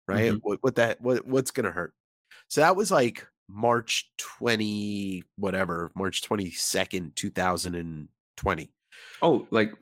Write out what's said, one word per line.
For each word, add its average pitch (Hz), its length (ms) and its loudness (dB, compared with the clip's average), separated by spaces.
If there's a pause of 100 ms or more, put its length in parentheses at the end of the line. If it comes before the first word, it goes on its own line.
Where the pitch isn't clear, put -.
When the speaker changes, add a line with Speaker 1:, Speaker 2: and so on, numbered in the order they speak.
Speaker 1:
right? 107 260 2
Speaker 2:
Mm-hmm. 104 100 -2
Speaker 1:
What, 104 200 -4
what 131 140 2
that, 117 240 2
what, 120 260 0
what's 131 240 0
gonna 110 200 -2
hurt?" 85 240 -6 (540)
So - 140 0
that 180 140 6
was, 190 140 0
like, 131 360 2 (220)
March 113 720 0
twenty, 104 1040 -2 (120)
whatever, 90 580 -2
March 92 280 -4
twenty-second, 92 920 -2
two 101 140 -4
thousand 90 440 -2
and 82 340 -8 (280)
twenty. 85 360 -2 (500)
Speaker 2:
Oh, 151 280 4
like, 107 320 2